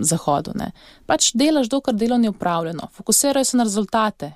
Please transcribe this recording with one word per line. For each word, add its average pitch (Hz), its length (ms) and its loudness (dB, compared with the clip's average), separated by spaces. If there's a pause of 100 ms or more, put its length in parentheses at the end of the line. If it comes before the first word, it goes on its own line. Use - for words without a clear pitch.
zahodu, 160 520 0
ne. - 180 -6 (320)
Pač - 300 0
delaš, 269 360 2
dokler 269 260 -2
delo 233 220 2
ni 233 100 4
opravljeno. 170 640 -4
Fokusirajo 269 560 0
se 254 120 0
na 240 60 4
rezultate, 214 720 -2